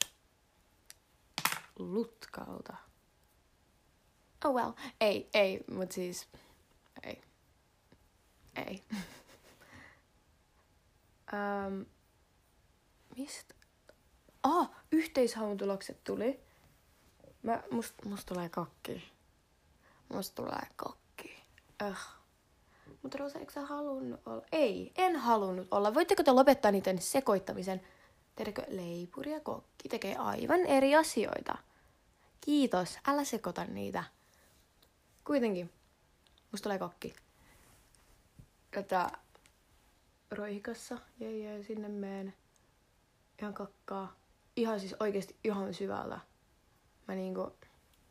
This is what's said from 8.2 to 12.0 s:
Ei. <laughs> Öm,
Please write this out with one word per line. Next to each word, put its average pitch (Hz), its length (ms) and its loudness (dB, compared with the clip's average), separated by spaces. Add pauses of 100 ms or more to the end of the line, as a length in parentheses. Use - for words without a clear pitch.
Ei. - 340 -8
<laughs> 220 60 -8 (2250)
Öm, 202 540 -4 (1300)